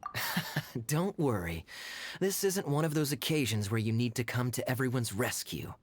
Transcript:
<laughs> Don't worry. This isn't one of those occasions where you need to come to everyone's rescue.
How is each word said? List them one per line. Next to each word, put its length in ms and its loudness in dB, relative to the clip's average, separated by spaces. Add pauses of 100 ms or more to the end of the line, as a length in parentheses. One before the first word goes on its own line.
<laughs> 840 -4
Don't 320 0
worry. 460 2 (560)
This 240 2
isn't 240 2
one 160 4
of 100 2
those 180 2
occasions 580 2
where 80 2
you 140 2
need 240 2
to 80 0
come 280 0
to 180 -2
everyone's 420 0
rescue. 600 -4 (100)